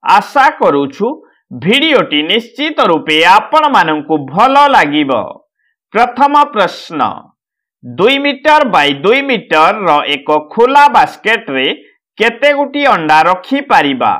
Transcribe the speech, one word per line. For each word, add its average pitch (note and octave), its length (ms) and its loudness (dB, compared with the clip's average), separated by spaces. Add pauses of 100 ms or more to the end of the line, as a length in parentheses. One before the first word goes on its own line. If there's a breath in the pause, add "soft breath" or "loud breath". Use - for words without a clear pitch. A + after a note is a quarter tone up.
ଆଶା G3+ 460 0
କରୁଛୁ D3+ 580 -2 (440 soft breath)
ଭିଡ଼ିଓଟି F#3+ 720 0
ନିଶ୍ଚିତ A#3 560 -6
ରୂପେ E3+ 440 0
ଆପଣମାନଙ୍କୁ F3+ 920 0 (100)
ଭଲ G#3 300 0 (120)
ଲାଗିବ। D3+ 440 0 (840)
ପ୍ରଥମ C4+ 500 2
ପ୍ରଶ୍ନ, F#3 580 -4 (840)
ଦୁଇ E3 340 -2
ମିଟର C#4+ 480 0
ବାଇ D3 280 0
ଦୁଇ G3+ 280 0
ମିଟରର G3+ 680 0 (160)
ଏକ C#3+ 240 -6 (220)
ଖୋଲା C4+ 360 2
ବାସ୍କେଟରେ F#3+ 800 -2 (500 soft breath)
କେତେ A#3 360 0
ଗୋଟି C#4 320 -4
ଅଣ୍ଡା E3 380 2
ରଖିପାରିବା? E3+ 960 0